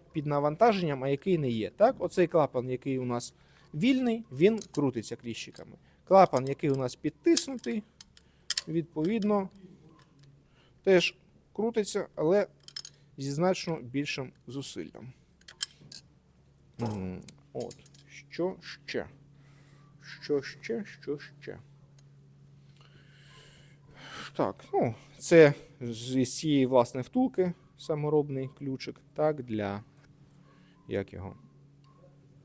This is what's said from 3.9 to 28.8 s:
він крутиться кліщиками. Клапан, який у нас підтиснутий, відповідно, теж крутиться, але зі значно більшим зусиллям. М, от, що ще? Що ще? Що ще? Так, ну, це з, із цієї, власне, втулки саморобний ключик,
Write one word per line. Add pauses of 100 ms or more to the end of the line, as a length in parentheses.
він (120)
крутиться
кліщиками. (320)
Клапан,
який
у
нас
підтиснутий, (840)
відповідно, (1400)
теж (360)
крутиться,
але (720)
зі
значно
більшим (140)
зусиллям. (1700)
М, (320)
от, (540)
що (300)
ще? (960)
Що
ще?
Що
ще? (2750)
Так,
ну, (240)
це (260)
з,
із
цієї,
власне,
втулки (260)
саморобний
ключик, (140)